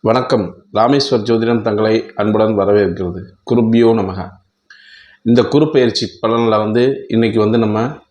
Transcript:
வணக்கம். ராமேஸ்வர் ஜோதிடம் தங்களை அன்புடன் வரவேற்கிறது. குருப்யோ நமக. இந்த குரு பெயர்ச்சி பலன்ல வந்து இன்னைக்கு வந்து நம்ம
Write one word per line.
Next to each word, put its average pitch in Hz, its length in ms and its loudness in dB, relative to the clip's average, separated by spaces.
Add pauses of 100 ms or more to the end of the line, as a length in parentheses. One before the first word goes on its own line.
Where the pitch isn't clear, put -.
வணக்கம். 120 360 0 (360)
ராமேஸ்வர் 127 500 2
ஜோதிடம் 113 380 0
தங்களை 110 260 0 (280)
அன்புடன் 110 380 0
வரவேற்கிறது. 95 640 0 (300)
குருப்யோ 117 480 2
நமக. 95 200 -6 (1080)
இந்த 120 120 4 (120)
குரு 151 220 2
பெயர்ச்சி 120 320 0 (160)
பலன்ல 113 400 0
வந்து 110 200 0 (320)
இன்னைக்கு 113 300 2
வந்து 110 180 0
நம்ம 107 220 -2 (260)